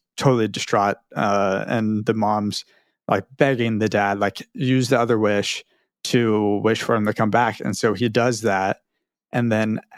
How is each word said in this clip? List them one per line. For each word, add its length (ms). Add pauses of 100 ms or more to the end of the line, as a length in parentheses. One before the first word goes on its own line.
(180)
totally 300
distraught. 500 (180)
Uh, 520
and 400
the 80
mom's, 500 (420)
like, 180 (120)
begging 400
the 100
dad, 320
like, 220 (120)
"Use 360
the 100
other 200
wish 440 (420)
to 580
wish 180
for 140
him 100
to 80
come 160
back." 300
And 180
so 160
he 160
does 320
that. 400 (500)
And 200
then 300 (160)